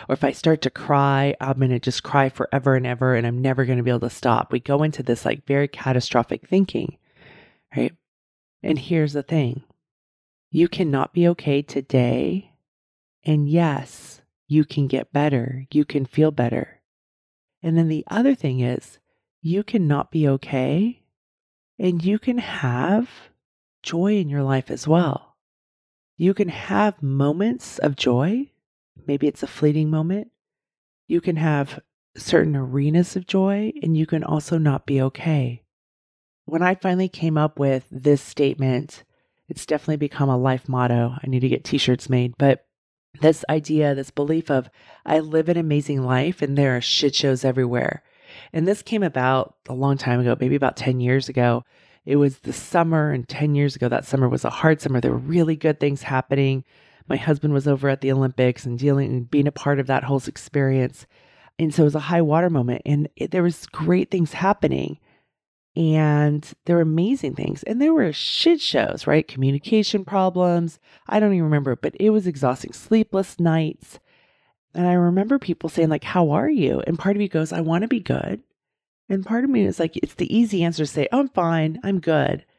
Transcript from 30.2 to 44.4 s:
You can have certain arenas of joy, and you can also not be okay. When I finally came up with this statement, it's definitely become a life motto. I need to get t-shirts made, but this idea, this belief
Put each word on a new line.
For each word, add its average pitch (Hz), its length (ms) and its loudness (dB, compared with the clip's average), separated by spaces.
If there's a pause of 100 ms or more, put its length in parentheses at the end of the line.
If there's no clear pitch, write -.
You 170 140 0
can 170 160 -2
have 151 440 0 (360)
certain - 400 2
arenas 139 580 0
of 180 120 -6
joy, 202 460 -2 (100)
and 165 140 0
you 156 80 2
can 160 200 -2
also 151 340 -2
not 147 280 0
be 139 140 0
okay. 131 640 -2 (840)
When 165 160 -2
I 180 120 2
finally 185 340 0
came 160 300 -2
up 151 200 0
with 135 320 0
this 139 300 2
statement, 135 840 -2 (440)
it's - 180 -12
definitely 151 320 -2
become 143 300 -2
a 127 80 2
life 127 320 -2
motto. 123 540 0
I - 60 -10
need 127 120 0
to 131 80 0
get 127 160 -2
t-shirts 131 460 -2
made, 123 260 0
but 139 300 2 (540)
this 156 280 4
idea, 151 460 0
this 135 160 -6
belief 160 400 -2